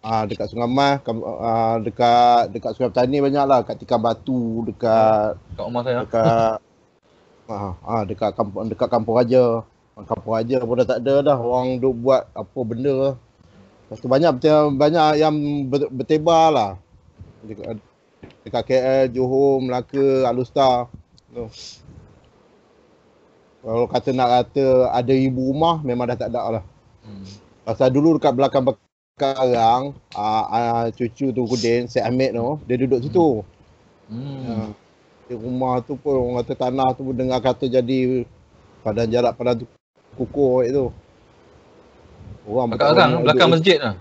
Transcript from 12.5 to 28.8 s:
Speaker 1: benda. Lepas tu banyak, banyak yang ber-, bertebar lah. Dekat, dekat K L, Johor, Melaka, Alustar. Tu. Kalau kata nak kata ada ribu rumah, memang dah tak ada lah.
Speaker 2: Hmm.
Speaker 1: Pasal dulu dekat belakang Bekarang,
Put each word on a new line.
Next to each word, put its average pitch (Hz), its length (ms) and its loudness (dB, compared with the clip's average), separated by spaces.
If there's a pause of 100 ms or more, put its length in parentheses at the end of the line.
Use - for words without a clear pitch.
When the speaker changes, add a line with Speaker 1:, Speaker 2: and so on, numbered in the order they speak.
Speaker 1:
benda. 131 480 -2 (720)
Lepas - 160 -16
tu 123 80 -2
banyak, 147 240 4 (400)
banyak 151 400 4
yang 151 200 2 (280)
ber-, 135 320 -2
bertebar 160 560 4
lah. 107 200 0 (680)
Dekat, 110 400 -12 (640)
dekat 113 240 -6
K 135 80 -2
L, 131 280 2 (120)
Johor, 135 480 2
Melaka, 131 640 0
Alustar. 123 640 0 (400)
Tu. 117 160 -12 (2000)
Kalau 117 280 -2
kata 131 240 -2
nak 127 160 0
kata 127 640 2
ada 123 200 0
ribu 131 400 0
rumah, 160 320 0
memang 123 240 -2
dah 120 120 -4
tak 117 120 -6
ada 113 280 -4
lah. - 40 -12 (400)
Speaker 2:
Hmm. 98 240 -18 (360)
Speaker 1:
Pasal 127 280 0
dulu 151 240 4
dekat 139 200 2
belakang 135 280 2
Bekarang, 131 1300 0 (200)